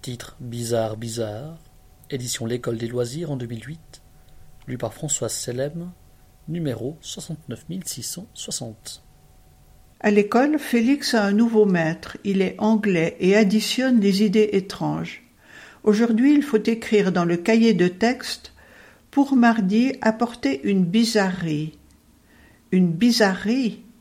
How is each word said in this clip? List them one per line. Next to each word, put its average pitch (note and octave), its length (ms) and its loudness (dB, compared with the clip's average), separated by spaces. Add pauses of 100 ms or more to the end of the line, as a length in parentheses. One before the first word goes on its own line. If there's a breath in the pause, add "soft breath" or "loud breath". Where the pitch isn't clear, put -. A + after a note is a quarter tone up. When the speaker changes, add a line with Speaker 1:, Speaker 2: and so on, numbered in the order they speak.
Speaker 1:
titre - 380 -12
Bizarre, A#2 580 -4
Bizarre, A#2 600 -8 (520)
édition B2+ 340 -8
L'École A#2+ 320 -4
des A#2 120 -6
loisirs B2 420 -6
en C#3+ 60 -4
deux B2 100 -8
mille A2+ 180 -12
huit, - 380 -18 (640 soft breath)
lu B2+ 100 -8
par A2+ 160 -6
Françoise - 400 -4
Selem, D3+ 580 -6 (580 soft breath)
numéro D3+ 520 -6
soixante-neuf - 720 -14
mille F#3 180 -10
six - 140 -10
cent - 320 -12
soixante. - 680 -12 (1000)
Speaker 2:
À G#3 120 2
l'école, A#3+ 480 2
Félix B3 540 0
a A3 100 2
un G3 80 0
nouveau A3 320 4
maître. E3+ 580 -2
Il G3 180 0
est F#3 200 0
anglais G#3 580 2
et F#3 160 4
additionne A3+ 640 2
des G3 240 4
idées G#3+ 300 4
étranges. E3+ 760 -4 (540 loud breath)
Aujourd'hui, A#3 520 4
il D4 100 4
faut G#3+ 200 0
écrire A3 460 2
dans F3 140 0
le E3+ 120 0
cahier A3+ 380 4
de F3+ 140 2
texte : « - 640 -4 (580 soft breath)
Pour C#4 240 2
mardi, A#3 680 4
apporter A#3+ 680 -2
une G3 160 2
bizarrerie. » F3+ 920 0 (920 soft breath)
Une F3+ 220 4
bizarrerie ? G#3+ 880 0 (180)